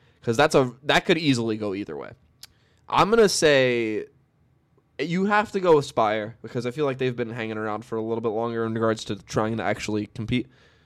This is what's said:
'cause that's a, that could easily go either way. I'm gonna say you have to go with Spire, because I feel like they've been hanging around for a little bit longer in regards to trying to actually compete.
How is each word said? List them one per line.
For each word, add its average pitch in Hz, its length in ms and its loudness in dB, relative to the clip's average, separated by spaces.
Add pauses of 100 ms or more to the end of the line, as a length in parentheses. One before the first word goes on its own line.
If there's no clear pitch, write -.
(220)
'cause 117 140 -2
that's 147 180 4
a, 131 200 2 (100)
that 147 220 0
could 180 120 2
easily 120 380 0
go 104 180 -4
either 95 220 -8
way. 67 160 -12 (800)
I'm 160 200 2
gonna 220 200 6
say 123 760 2 (920)
you 170 280 -2
have 208 260 0
to 196 80 -4
go 170 160 6
with 139 80 0
Spire, 110 560 -2
because 120 240 -6
I 123 60 -4
feel 147 120 -4
like 135 140 -2
they've 127 180 -2
been 117 140 -4
hanging 110 280 -8
around 107 280 -6
for 113 120 -6
a 110 40 -4
little 113 180 -4
bit 113 140 -2
longer 117 320 -2
in 113 80 -4
regards 113 320 0
to 107 100 -6
trying 110 420 -2
to 104 60 -4
actually 104 440 -2
compete. 117 400 -4 (380)